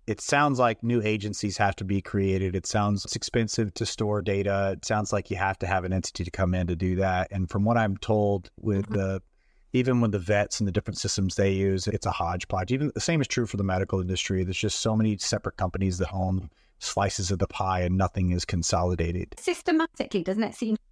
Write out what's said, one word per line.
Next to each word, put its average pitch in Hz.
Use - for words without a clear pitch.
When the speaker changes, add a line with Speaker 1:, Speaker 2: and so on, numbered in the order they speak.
Speaker 1:
It 107
sounds 143
like 117
new 117
agencies 104
have 101
to -
be 98
created. 95
It 90
sounds 104
it's -
expensive 113
to -
store 104
data. 98
It -
sounds 107
like 101
you 95
have 95
to 90
have 92
an 92
entity 92
to 87
come 90
in 90
to 87
do 92
that. 92
And 95
from 101
what 117
I'm 104
told 101
with 101
Speaker 2:
Mm-hmm. 107
Speaker 1:
the, 95
even 127
with 113
the 101
vets 101
and 104
the 95
different 98
systems 98
they 98
use, 95
it's -
a 95
hodgepodge. 90
Even 135
the -
same 165
is 131
true 120
for 107
the 101
medical 95
industry. 92
There's 90
just -
so 110
many 110
separate -
companies 92
that 92
own 92
slices 98
of 90
the 95
pie 92
and 90
nothing 92
is 90
consolidated. 87
Speaker 2:
Systematically, 320
doesn't 202
it -
seem 220